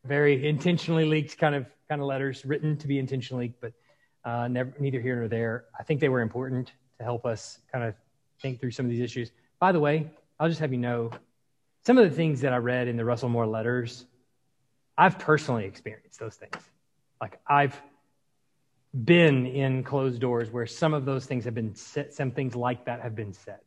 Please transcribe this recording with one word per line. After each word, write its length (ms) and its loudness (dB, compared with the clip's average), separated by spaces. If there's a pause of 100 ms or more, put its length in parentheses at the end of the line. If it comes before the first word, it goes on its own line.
very 420 4
intentionally 580 2
leaked 320 0
kind 160 2
of, 120 -4 (240)
kind 120 -2
of 60 -2
letters 380 -4
written 320 0
to 100 -10
be 120 0
intentionally 480 -4
leaked, 140 -12
but, 120 -12 (500)
uh, 240 -4
never, 320 -2
neither 200 -2
here 180 -2
nor 100 -2
there. 380 -2 (140)
I 40 -12
think 160 -2
they 100 4
were 120 2
important 500 -4 (260)
to 60 -12
help 220 -4
us 340 -6 (120)
kind 120 -4
of 100 -4 (480)
think 180 -6
through 120 -4
some 140 -4
of 60 0
these 100 -2
issues. 300 -6 (280)
By 120 4
the 80 4
way, 320 2 (280)
I'll 100 2
just 100 -2
have 120 -2
you 80 -2
know, 320 -2 (760)
some 120 8
of 100 10
the 80 0
things 260 2
that 120 2
I 40 2
read 300 0
in 100 -2
the 80 -2
Russell 240 0
Moore 180 2
letters, 580 -2 (920)
I've 200 6
personally 480 2
experienced 540 -16
those 160 -12
things. 220 -16 (640)
Like, 260 -10
I've 340 4 (1200)
been 400 6
in 380 -2
closed 360 -2
doors 320 -2
where 160 -4
some 260 0
of 120 -2
those 200 -2
things 200 -4
have 100 -4
been 180 -4
said, 400 -10
some 180 -4
things 240 -4
like 300 -2
that 160 -8
have 140 -8
been 180 -8
said. 340 -16